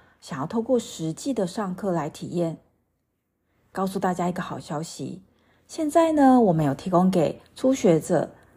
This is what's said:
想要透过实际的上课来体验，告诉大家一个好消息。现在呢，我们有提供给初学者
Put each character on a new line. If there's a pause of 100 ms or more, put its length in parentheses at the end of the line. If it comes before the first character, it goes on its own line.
(220)
想
要
透
过
实
际
的
上
课
来
体
验， (1120)
告
诉
大
家
一
个
好
消
息。 (460)
现
在
呢，
我
们
有
提
供
给 (120)
初
学
者 (240)